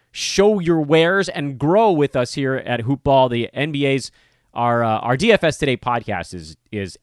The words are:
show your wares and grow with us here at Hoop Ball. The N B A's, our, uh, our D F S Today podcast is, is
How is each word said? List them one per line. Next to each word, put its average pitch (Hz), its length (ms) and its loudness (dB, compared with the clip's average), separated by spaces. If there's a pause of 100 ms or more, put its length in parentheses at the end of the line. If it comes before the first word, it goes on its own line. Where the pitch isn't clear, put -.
(140)
show 202 460 2
your 165 220 0
wares 165 480 2
and 139 300 -6
grow 196 320 4
with 147 240 0
us 123 180 -2
here 135 220 -2
at 120 260 -4
Hoop 139 220 -4
Ball. 135 260 4
The 117 240 -2
N 147 180 -4
B 139 140 -2
A's, 135 260 -2 (420)
our, 117 300 0
uh, 110 160 0
our 127 180 -2
D 226 140 2
F 190 120 4
S 156 140 0
Today 135 200 -2
podcast 113 560 -6
is, 78 220 -14 (160)
is 98 320 -8